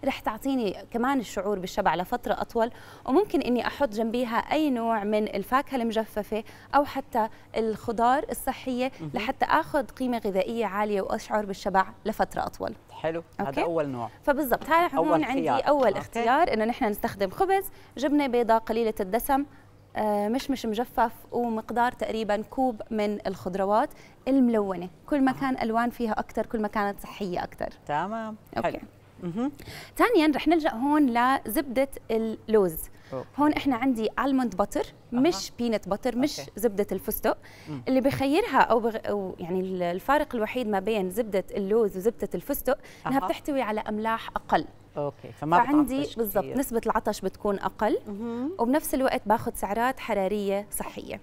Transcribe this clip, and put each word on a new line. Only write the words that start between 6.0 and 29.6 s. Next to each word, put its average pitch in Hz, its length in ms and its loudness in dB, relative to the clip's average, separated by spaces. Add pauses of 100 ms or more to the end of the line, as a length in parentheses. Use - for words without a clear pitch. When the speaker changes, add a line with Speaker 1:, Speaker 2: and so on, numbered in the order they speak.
Speaker 1:
أو 285 100 6
حتى 254 420 -2 (300)
الخضار 226 760 2
الصحية 254 600 -4 (100)
Speaker 2:
مهم. 156 120 -8
Speaker 1:
لحتى 226 320 -2
آخذ 294 400 2
قيمة 247 400 -2
غذائية 208 400 0
عالية 202 360 0
وأشعر 214 440 -2
بالشبع 190 400 0 (200)
لفترة - 400 -2
أطول. - 300 -6 (160)
Speaker 2:
حلو، 165 320 -4 (160)
هذا 202 80 -2
Speaker 1:
أوكي؟ 139 160 -2
Speaker 2:
أول 160 260 0
نوع. 120 200 -4 (140)
Speaker 1:
فبالضبط، 277 460 0
هاي 330 260 4
هون 165 120 4
Speaker 2:
أول 311 160 4
Speaker 1:
عندي 269 180 -2
Speaker 2:
خيار. 147 260 2
Speaker 1:
أول 277 200 4
Speaker 2:
أوكي. 196 120 2
Speaker 1:
اختيار 247 540 2
إنه 220 120 2
نحن 240 200 0
نستخدم 208 440 -2
خبز، 381 340 2 (340)
جبنة 285 300 2
بيضاء 226 320 4
قليلة 220 400 0
الدسم، 240 460 0 (500)
آه، 208 320 0
مشمش 254 380 -2
مجفف، 233 460 0 (200)
ومقدار 233 600 0
تقريبًا 214 580 -2
كوب 254 320 0 (100)
من 208 360 -2
الخضروات 196 600 0 (380)
الملونة، 214 600 2 (200)
كل 294 120 2
ما 269 100 4
Speaker 2:
أها. 254 80 -4
Speaker 1:
كان 262 220 0
ألوان 226 280 2
فيها 233 300 -2
أكتر 220 260 -4
كل 220 160 -4
ما 214 60 -2
كانت 202 320 -2
صحية - 440 -6
أكتر. - 260 -8 (160)
Speaker 2:
تمام. 214 500 -4 (220)
Speaker 1:
أوكي. 151 140 0
Speaker 2:
حلو. - 80 -8 (440)
مهم. 214 280 -4 (460)